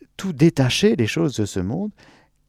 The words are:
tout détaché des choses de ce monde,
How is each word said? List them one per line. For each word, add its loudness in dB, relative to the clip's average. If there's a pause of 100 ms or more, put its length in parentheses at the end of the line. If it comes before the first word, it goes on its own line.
(180)
tout -6
détaché 2
des 0
choses -2
de 0
ce -4
monde, -4 (580)